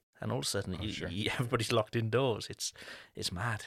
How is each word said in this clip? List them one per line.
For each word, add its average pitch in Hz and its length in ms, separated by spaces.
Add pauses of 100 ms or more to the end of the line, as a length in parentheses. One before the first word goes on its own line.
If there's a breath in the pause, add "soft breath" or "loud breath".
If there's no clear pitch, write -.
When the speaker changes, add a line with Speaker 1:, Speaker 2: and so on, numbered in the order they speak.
(200)
Speaker 1:
and 110 120
all 123 60
of 139 60
a - 40
sudden 95 300
Speaker 2:
Oh, 85 60
Speaker 1:
you, 107 80
Speaker 2:
sure. - 160
Speaker 1:
you, 92 220
<laughs> - 40
everybody's 120 380
locked 113 240
indoors. 117 520
It's, - 240 (420 loud breath)
it's - 180
mad. 104 340